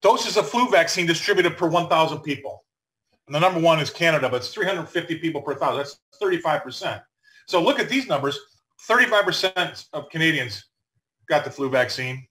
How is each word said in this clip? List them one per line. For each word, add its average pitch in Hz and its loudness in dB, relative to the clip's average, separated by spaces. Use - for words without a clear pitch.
doses 208 2
of 208 2
flu 240 2
vaccine 175 2
distributed 175 0
per 175 0
one 165 0
thousand 160 2
people. - -10
And 139 -16
the 147 0
number 180 4
one 160 6
is 143 -4
Canada, 156 2
but 123 -2
it's - -6
three 208 -4
hundred 180 -4
fifty 170 -4
people 151 -4
per 143 -6
thousand. 131 -2
That's 143 -8
thirty-five 165 0
percent. 127 -8
So 180 2
look 214 2
at - -2
these 262 -2
numbers. 139 -2
Thirty-five 220 2
percent 180 -2
of 143 -10
Canadians 151 -2
got 147 2
the 139 -8
flu 135 -4
vaccine, 127 -2